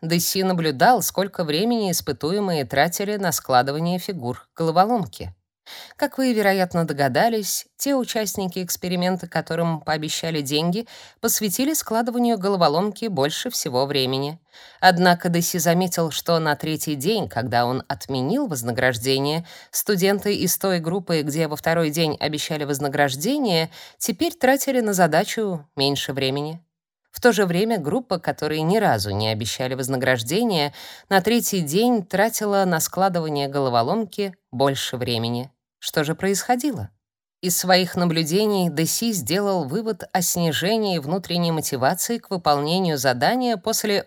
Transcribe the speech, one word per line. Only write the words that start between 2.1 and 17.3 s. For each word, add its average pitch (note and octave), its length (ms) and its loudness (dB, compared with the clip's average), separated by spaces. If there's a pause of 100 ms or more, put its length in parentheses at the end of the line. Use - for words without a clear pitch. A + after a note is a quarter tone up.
тратили F3 500 0
на F#3 160 0
складывание C#3+ 680 2
фигур C3 560 -6
головоломки. E3 800 0 (640)
Как C#4+ 200 -2
вы, C4 160 2
вероятно, F#3+ 540 2
догадались, D#3 800 0 (100)
те C#4 180 0
участники G3+ 680 -2
эксперимента, F3+ 640 -2
которым E3 540 -2
пообещали D#3 580 -2
деньги, E3 460 0 (340)
посвятили A#3 540 0
складыванию A#3 640 0
головоломки F#3+ 680 2
больше D#3 460 -2
всего C3 340 -2
времени. C#3 560 -2 (400)
Однако F3+ 480 6
Деси E3+ 300 0
заметил, E3+ 520 2
что E3 280 -2
на D#3 180 2
третий D#3 380 -4
день, D3 340 -2
когда A#2+ 380 0